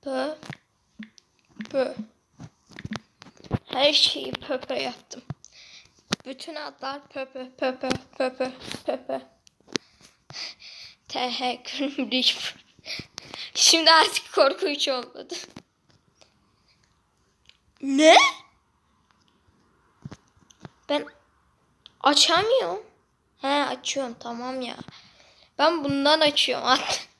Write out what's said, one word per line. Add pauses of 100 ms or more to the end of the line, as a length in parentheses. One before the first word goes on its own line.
Pe-, (1300)
pe. (1700)
Her
şeyi
Pepe
yaptım. (1040)
Bütün
adlar
Pepe,
Pepe, (280)
Pepe, (340)
Pepe. (1900)
T
H
Grim
Reaper. (1000)
Şimdi
artık
korkunç
olmadı. (2500)
Ne? (2750)
Ben (960)
açamıyorum. (580)
He
açıyorum
tamam
ya. (840)
Ben
bundan
açıyorum
artık. (120)